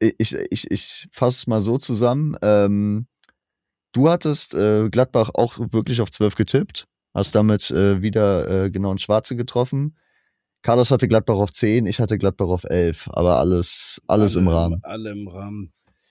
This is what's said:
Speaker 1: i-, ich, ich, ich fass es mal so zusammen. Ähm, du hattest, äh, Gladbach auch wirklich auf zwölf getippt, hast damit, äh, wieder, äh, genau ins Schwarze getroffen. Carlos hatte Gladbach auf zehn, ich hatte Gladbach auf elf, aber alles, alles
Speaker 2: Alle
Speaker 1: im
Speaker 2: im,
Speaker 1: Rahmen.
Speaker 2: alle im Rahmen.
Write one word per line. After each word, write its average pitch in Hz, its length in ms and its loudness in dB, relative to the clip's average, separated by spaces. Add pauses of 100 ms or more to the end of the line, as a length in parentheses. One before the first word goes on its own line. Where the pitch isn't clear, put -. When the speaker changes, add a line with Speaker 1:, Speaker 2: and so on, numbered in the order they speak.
Speaker 1:
i-, 110 160 2
ich, 110 160 -2
ich, - 360 -6
ich - 420 -8
fass 127 260 0
es - 80 -4
mal 110 140 0
so 113 180 0
zusammen. 127 640 -2
Ähm, 104 640 2 (840)
du 139 180 4
hattest, 156 440 -2
äh, 107 360 2
Gladbach 120 440 2
auch - 240 0 (140)
wirklich 117 280 0
auf 107 100 -2
zwölf 104 240 0
getippt, - 520 -2 (280)
hast 101 200 -2
damit, 107 360 2
äh, 95 320 2
wieder, 98 600 0
äh, 98 60 -2
genau 95 220 -4
ins 95 100 -6
Schwarze 110 340 -2
getroffen. 127 600 -4 (680)
Carlos 120 280 4
hatte 127 180 2
Gladbach 110 280 2
auf 98 160 0
zehn, 113 340 0
ich - 140 -4
hatte 107 180 0
Gladbach 98 300 0
auf 90 160 -2
elf, 85 480 -2
aber 87 260 2
alles, 87 680 -2
alles 104 280 2
Speaker 2:
Alle 87 60 2
Speaker 1:
im 90 60 4
Speaker 2:
im, 82 60 2
Speaker 1:
Rahmen. 82 280 0
Speaker 2:
alle 107 300 -10
im 101 160 -10
Rahmen. 101 440 -14 (380)